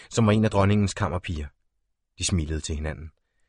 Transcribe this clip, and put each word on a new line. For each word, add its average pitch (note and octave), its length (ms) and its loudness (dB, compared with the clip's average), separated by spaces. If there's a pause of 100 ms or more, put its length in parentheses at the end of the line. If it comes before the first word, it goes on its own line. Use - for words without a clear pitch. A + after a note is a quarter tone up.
(100)
som A2+ 160 2
var G#2 60 6
en A2 120 4
af G#2+ 60 2
dronningens G2+ 440 2
kammerpiger. E2 540 -4 (720)
De - 60 -6
smilede D#2+ 360 -2
til D#2+ 140 -8
hinanden. D2+ 360 -10 (380)